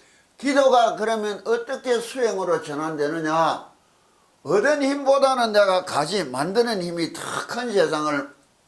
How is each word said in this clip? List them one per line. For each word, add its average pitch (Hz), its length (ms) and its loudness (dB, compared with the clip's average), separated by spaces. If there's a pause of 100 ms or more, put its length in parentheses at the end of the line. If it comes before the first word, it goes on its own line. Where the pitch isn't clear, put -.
(380)
기도가 254 600 4
그러면 208 500 -4
어떻게 240 520 -2
수행으로 190 640 -2
전환되느냐? 156 1120 -2 (680)
얻은 247 400 2
힘보다는 269 720 2
내가 190 320 4
가지 160 400 -2
만드는 185 580 0
힘이 170 300 -4
더 - 80 -14 (260)
큰 240 240 -6
세상을 151 640 0 (320)